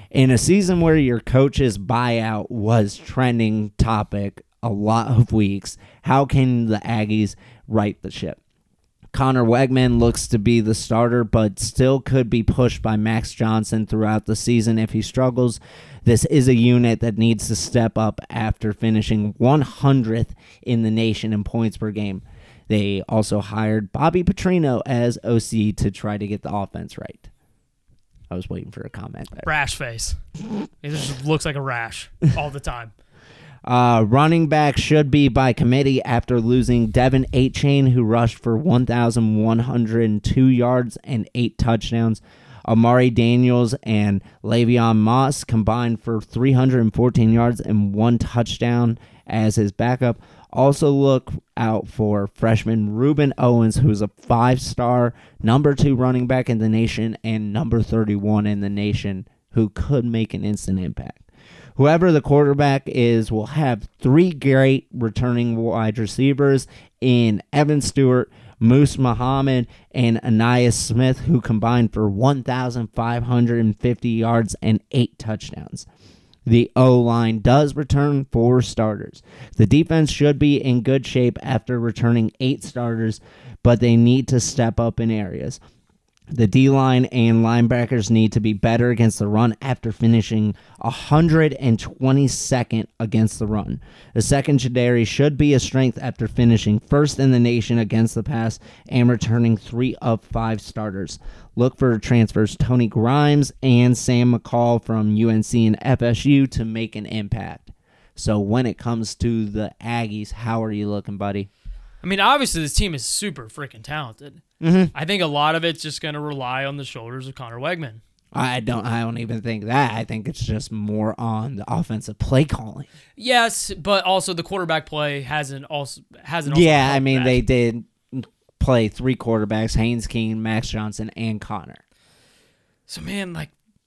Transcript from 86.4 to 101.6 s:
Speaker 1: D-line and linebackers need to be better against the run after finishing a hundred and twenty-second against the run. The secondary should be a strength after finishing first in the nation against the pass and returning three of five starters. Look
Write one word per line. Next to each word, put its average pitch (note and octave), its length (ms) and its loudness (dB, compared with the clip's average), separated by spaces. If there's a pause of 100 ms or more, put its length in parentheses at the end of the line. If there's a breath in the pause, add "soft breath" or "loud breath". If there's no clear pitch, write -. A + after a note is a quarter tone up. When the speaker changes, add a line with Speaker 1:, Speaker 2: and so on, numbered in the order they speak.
Speaker 1:
D-line C3 560 4
and A2+ 400 4
linebackers A#2+ 640 0
need A2 220 4
to A2+ 80 0
be G#2+ 120 0
better A#2 380 0
against A2+ 300 2
the G#2 80 -2
run A2 340 2
after A#2+ 300 -4
finishing A2 640 2 (240 soft breath)
a - 100 -4
hundred D#3 640 2
and A#2 240 2
twenty-second B2+ 1080 -2 (100)
against A2 400 0
the A2 80 -4
run. G#2 340 -6 (320 loud breath)
The A2+ 100 0
secondary B2 800 0
should C#3+ 340 0
be D3 160 4
a B2+ 60 4
strength C3 420 -2
after C3 240 -6
finishing A2 540 2
first C#3+ 400 0
in C3+ 100 4
the B2 80 4
nation A#2+ 400 0
against A2+ 380 0
the A2+ 80 -4
pass A2+ 340 -6 (300 loud breath)
and B2 200 2
returning A#2 480 2
three A#2+ 460 -4
of A2+ 180 -2
five A2+ 400 -6
starters. G2 600 -10 (340 soft breath)
Look B2 240 0